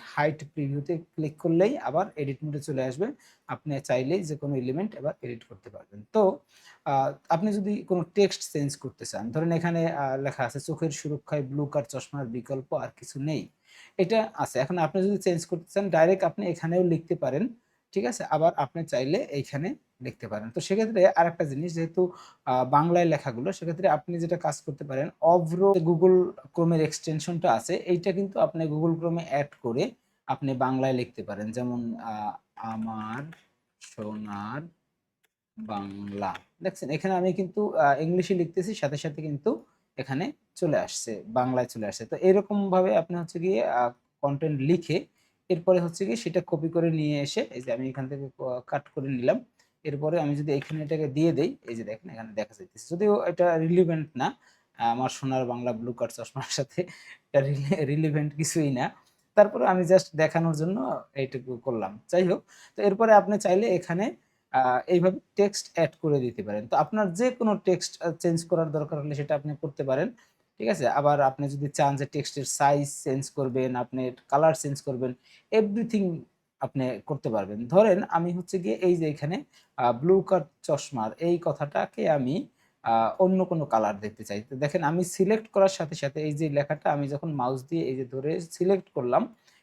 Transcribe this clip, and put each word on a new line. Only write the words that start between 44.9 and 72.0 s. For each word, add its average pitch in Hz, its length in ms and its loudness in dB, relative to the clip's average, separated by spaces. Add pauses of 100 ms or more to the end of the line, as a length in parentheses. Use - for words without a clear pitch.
এরপরে 180 320 4
হচ্ছে 170 240 -4
গিয়ে 220 120 -2
সেটা 180 300 -2
কপি 160 220 -2
করে 165 220 2
নিয়ে 151 300 0
এসে, 143 200 -4
এই - 200 -6
যে 127 120 -6
আমি 127 160 -4
এখান 131 200 -8
থেকে 139 200 -10 (100)
ক-, 127 280 -6
কাট - 220 -6
করে 135 200 -6
নিলাম। 139 360 0 (400)
এরপরে 151 360 -2
আমি 147 160 0
যদি 147 160 -2
এখানে 151 320 -4
এটাকে 151 240 -2
দিয়ে 156 240 4
দেই, 156 300 0
এই 120 120 -12
যে 113 100 -8
দেখেন 110 260 -12
এখানে 113 220 -14
দেখা 104 260 -6
যাইতেছে, - 360 -14
যদিও 202 280 2
এটা 175 360 2
রিলেভেন্ট 165 580 2
না, 127 80 -2
আহ, - 580 -10
আমার 120 260 2
সোনার 131 380 -2
বাংলা 120 260 -2
ব্লু 117 200 -8
কাট 117 200 -6
চশমার - 380 -12
সাথে - 320 -4
এটা - 580 -4
রিলে-, 139 460 0
রিলেভেন্ট 151 500 0
কিছুই 156 340 0
না। 131 240 -2 (400)
তারপরে 208 320 6
আমি 185 160 4
just 180 340 6
দেখানোর 156 400 2
জন্য 185 480 -2 (100)
এইটুকু 127 420 -6
করলাম। 110 520 -4
যাই 180 180 4
হোক, 190 180 0 (320)
তো 214 60 -6
এরপরে 208 300 4
আপনি 202 260 8
চাইলে 196 360 4
এখানে, 180 400 -2 (380)
আহ, 127 340 4
এইভাবে 180 320 4 (180)
টেক্সট 202 380 2
অ্যাড 165 160 2 (120)
করে 147 180 2
দিতে 117 220 -4
পারেন। 104 260 -6
তো - 80 0
আপনার 208 360 2
যে 233 180 2
কোনো 226 260 0
টেক্সট, - 460 0
আহ, 170 100 -2
চেঞ্জ 165 320 0
করার 165 260 0
দরকার 151 280 -4
হলে 147 160 -6
সেটা 147 200 -4
আপনি 147 260 -4
করতে 147 240 -8
পারেন, 135 240 0 (500)
ঠিক - 100 -2
আছে? 156 200 0
আবার 147 320 4
আপনি 139 280 0
যদি 143 200 -4
চান 143 280 2
যে 139 100 -4